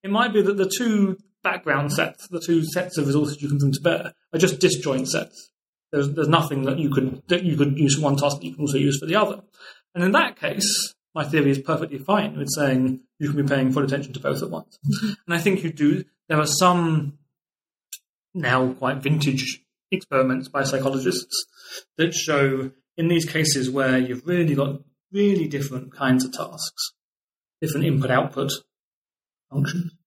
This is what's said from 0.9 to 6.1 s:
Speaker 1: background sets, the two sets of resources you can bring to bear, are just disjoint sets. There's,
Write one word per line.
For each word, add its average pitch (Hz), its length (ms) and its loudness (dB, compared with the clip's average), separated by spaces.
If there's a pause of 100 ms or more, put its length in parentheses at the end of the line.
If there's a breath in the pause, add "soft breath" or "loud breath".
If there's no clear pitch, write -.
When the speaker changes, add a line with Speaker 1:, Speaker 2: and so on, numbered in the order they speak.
Speaker 1:
background 147 480 -2
sets, - 360 -2
the 175 100 -8
two 165 260 2
sets - 320 -4
of 139 120 0
resources 147 340 0
you 143 60 -6
can 143 100 0
bring 139 140 4
to - 80 -2
bear, - 340 -2 (180)
are 165 60 -2
just 185 220 2
disjoint 139 480 0
sets. - 420 -6 (400)
There's, 143 240 0